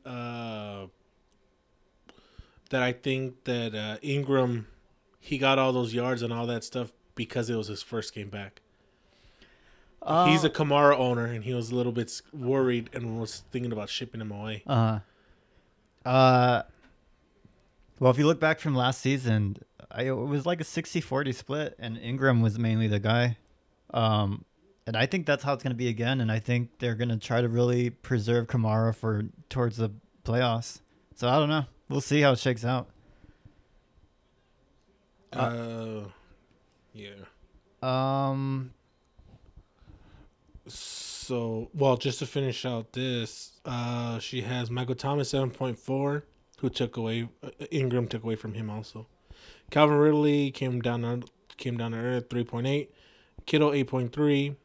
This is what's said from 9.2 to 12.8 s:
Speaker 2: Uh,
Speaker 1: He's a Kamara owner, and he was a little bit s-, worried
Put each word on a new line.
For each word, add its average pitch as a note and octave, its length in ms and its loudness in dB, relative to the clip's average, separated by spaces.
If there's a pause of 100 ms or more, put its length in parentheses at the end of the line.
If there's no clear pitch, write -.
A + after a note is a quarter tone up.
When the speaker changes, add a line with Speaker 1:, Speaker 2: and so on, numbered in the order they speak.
Speaker 2:
Uh, E3 300 4
Speaker 1:
He's D#3+ 140 6
a D3+ 60 6
Kamara C#3+ 460 6
owner, B2 300 2
and A#2 180 -6
he B2+ 80 -4
was A#2 200 -4
a - 20 -2
little B2 180 0
bit A2+ 140 -2
s-, - 160 -10 (100)
worried B2+ 600 2